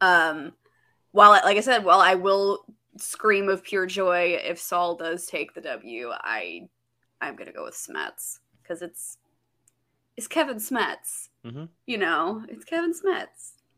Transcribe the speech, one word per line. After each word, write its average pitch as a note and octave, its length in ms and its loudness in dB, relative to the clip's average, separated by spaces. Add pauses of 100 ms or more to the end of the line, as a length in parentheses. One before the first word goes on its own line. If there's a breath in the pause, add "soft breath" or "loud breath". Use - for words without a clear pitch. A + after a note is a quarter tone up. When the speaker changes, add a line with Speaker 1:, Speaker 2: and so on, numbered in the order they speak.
Speaker 1:
um, D#3+ 520 2 (600)
while G#3 200 10
I, G3+ 100 8
like G3+ 140 4
I G#3+ 40 0
said, A3+ 240 2
while F#3 160 8
I F#3 140 6
will G3 500 0 (340)
scream G3+ 500 0
of F#3+ 160 0
pure F#3+ 220 -2
joy F3+ 580 0
if E3+ 160 -8
Saul F3+ 360 -4
does E3+ 300 -8
take D3 280 -10
the E3+ 60 -18
W, A#2 520 -12
I, F2 560 -10 (520)
I'm C#3+ 160 -10
gonna - 160 -18
go - 120 -14
with - 100 -14
Smets - 640 -12 (280)
'cause E3+ 160 -10
it's, - 360 -14 (1000)
it's B3 100 -14
Kevin C#4 300 -2
Smets. - 720 -6 (160)
Speaker 2:
Mm-hmm. C3 200 -12 (220)
Speaker 1:
You A#3 120 -6
know, F3+ 500 -2
it's - 160 -18
Kevin E4+ 280 -4
Smets. - 600 -6 (260)